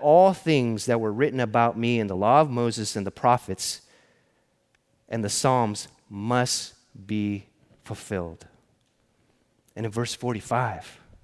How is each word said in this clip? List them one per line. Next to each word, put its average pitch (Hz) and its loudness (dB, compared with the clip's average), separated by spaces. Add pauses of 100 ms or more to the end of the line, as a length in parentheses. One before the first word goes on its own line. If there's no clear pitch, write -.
all 175 8
things 123 0
that 117 2
were 107 -2
written 131 0
about 117 2
me 117 0
in 107 -2
the 95 -4
law 117 4
of 151 0
Moses 117 -4
and 98 -4
the 95 -6
prophets - -2 (1300)
and 113 -6
the 101 -4
Psalms 120 0 (220)
must 120 -4 (320)
be 104 -4 (380)
fulfilled." 90 -10 (1300)
And 110 -6
in 107 -6
verse 117 -6
forty-five, 120 -6 (240)